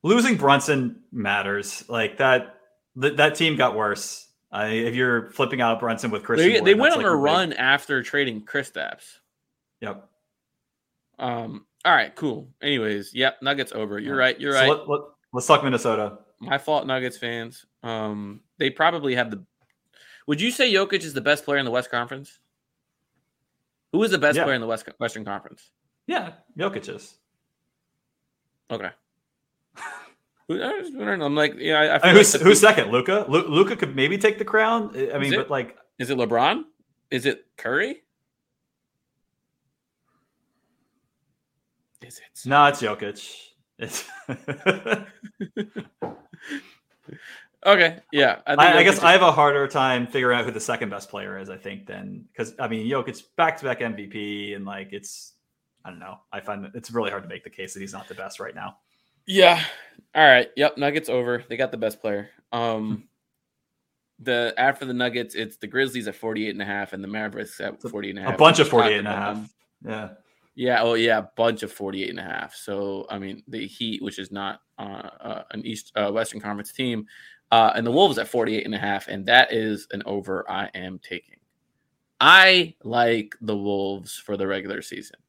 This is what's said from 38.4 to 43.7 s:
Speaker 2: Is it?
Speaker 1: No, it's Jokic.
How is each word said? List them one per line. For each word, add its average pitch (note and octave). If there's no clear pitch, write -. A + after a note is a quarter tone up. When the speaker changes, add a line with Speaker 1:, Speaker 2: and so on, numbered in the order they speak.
Speaker 2:
Is -
it? -
Speaker 1:
No, C#3+
it's C#3+
Jokic. G#2